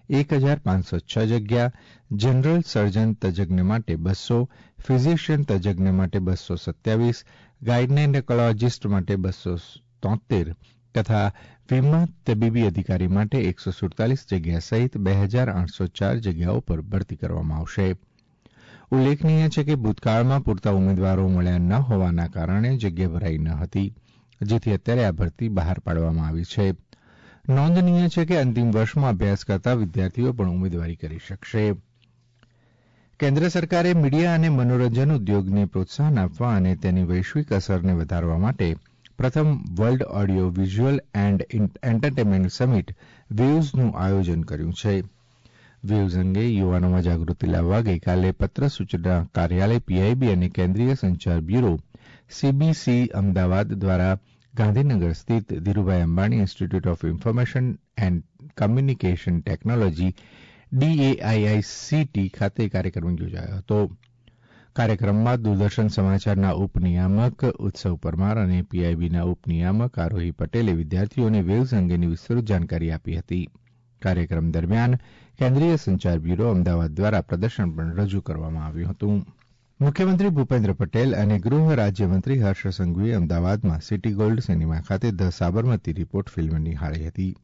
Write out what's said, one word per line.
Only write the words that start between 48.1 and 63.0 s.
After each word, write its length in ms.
પત્ર 360
સૂચના 560
કાર્યાલય 440
પીઆઈબી 520
અને 180
કેન્દ્રીય 440
સંચાર 480
બ્યુરો 380
સીબીસી 800
અમદાવાદ 640
દ્વારા 460
ગાંધીનગર 580
સ્થિત 400
ધીરુભાઈ 480
અંબાણી 380
Institute 460
of 240
Information 640
and 200
Communication 880
Technology 640
ડી 300
એ 180
આઈ 240
આઈ 160
સી 440
ટી 240
ખાતે 400
કાર્યક્રમ 400